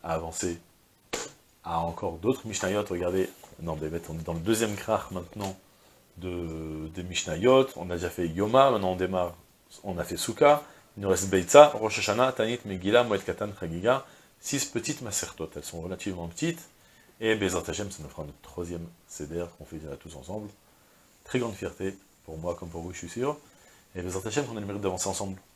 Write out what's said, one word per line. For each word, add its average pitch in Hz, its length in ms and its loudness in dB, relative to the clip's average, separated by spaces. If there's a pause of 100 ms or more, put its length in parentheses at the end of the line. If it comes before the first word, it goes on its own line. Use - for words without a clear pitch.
à 82 120 -4
avancer 82 440 -4 (1040)
à 82 180 -4
encore 85 380 -4
d'autres 113 280 0
Mishnayot. 101 420 0
Regardez, 90 400 0 (320)
non, 80 200 -6
mais 78 100 -4 (180)
on 80 60 -8
est 82 80 -6
dans 82 120 -4
le 82 60 -4
deuxième 107 360 0
krach 101 340 -2
maintenant 95 460 -8 (600)
de, 80 760 -8
des 90 80 -8
Mishnayot. 90 640 4 (100)
On 90 140 -6
a 90 60 -2
déjà 87 120 -2
fait 87 200 -2
Yoma, 110 420 6
maintenant 98 220 2
on 90 40 -2
démarre, 90 380 0 (480)
on 92 160 -6
a 78 60 -2
fait 87 120 -8
Sukkah, 143 460 4 (340)
il 101 60 -10
nous 98 60 0
reste 92 200 2
Beitza, 98 400 12
Rosh 110 300 -2
Hashanah, 117 340 2
Tanit, 117 320 0
Megillah, 101 380 4
Moed 104 220 2
Katan, 92 240 -4 (100)
Chagiga, 92 480 0 (340)
six - 240 -2
petites - 380 -6
masertot. - 540 -6
Elles 76 80 -10
sont 85 160 -10
relativement 87 480 -6
petites, 165 340 -4 (580)
et 110 140 4
Bezrat 90 320 0
Hashem, 95 240 -6
ça 76 120 -14
nous 71 60 -14
fera 78 140 -12
notre 76 200 -14
troisième 85 440 -8 (220)
seder 82 380 -8 (120)
qu'on 78 60 -16
fait 80 160 -14 (200)
tous 80 160 -18
ensemble. 95 320 -10 (760)
Très - 160 0
grande 113 140 -4
fierté, 95 440 -8 (260)
pour 80 140 -12
moi 85 160 -4
comme 87 140 -12
pour 82 140 -10
vous, 90 100 -8
je - 60 -12
suis 87 100 -12
sûr. 131 280 -4 (600)
Et 90 60 -8
Bezrat 95 260 -6
Hashem, 139 180 -2
qu'on 117 100 -8
ait 107 40 -6
le 98 60 -8
mérite 101 160 -6
d'avancer 92 260 0
ensemble 95 280 -4 (200)